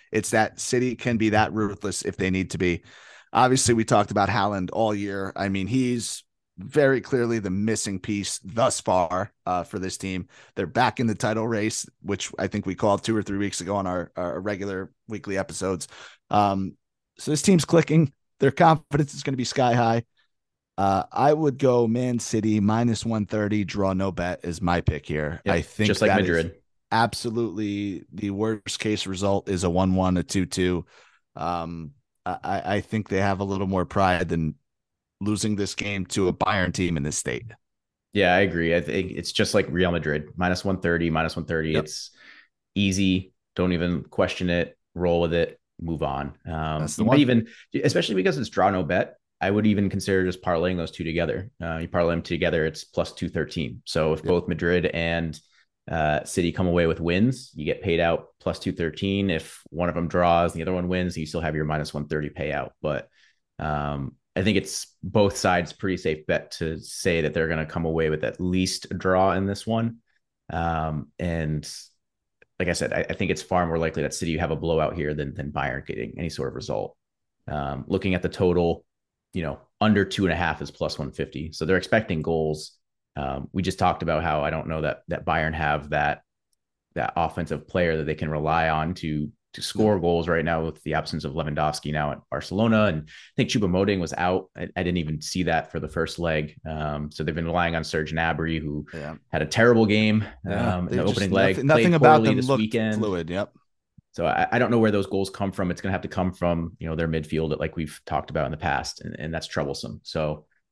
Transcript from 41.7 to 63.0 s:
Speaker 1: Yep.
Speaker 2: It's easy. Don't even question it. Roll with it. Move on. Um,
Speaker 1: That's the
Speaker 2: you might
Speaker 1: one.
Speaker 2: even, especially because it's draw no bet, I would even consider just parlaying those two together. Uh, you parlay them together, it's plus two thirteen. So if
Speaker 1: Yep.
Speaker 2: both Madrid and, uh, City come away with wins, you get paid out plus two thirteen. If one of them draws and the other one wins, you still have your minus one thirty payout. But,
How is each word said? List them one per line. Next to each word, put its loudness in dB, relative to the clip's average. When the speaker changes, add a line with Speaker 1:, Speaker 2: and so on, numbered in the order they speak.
Speaker 1:
Yep. 0
Speaker 2:
It's -12
easy. 2
Don't 2
even -2
question 0
it. 0
Roll 2
with 2
it. 0
Move -4
on. -4
Um, -4
Speaker 1:
That's -6
the -2
Speaker 2:
you 2
might 4
Speaker 1:
one. 8
Speaker 2:
even, 4
especially 2
because 2
it's -4
draw 4
no 2
bet, 0
I 0
would 4
even 4
consider 2
just -2
parlaying 0
those -4
two -8
together. -2
Uh, -6
you -6
parlay 2
them -2
together, 0
it's -6
plus -4
two -6
thirteen. -6
So 0
if -2
Speaker 1:
Yep. -10
Speaker 2:
both 2
Madrid 2
and, -2
uh, 2
City 0
come 0
away 4
with 0
wins, 2
you -10
get -2
paid 2
out 2
plus -4
two -4
thirteen. -2
If -4
one -2
of -2
them -2
draws 4
and -6
the -4
other -2
one -2
wins, -2
you -6
still -4
have -2
your -2
minus -4
one -6
thirty -4
payout. -6
But, -4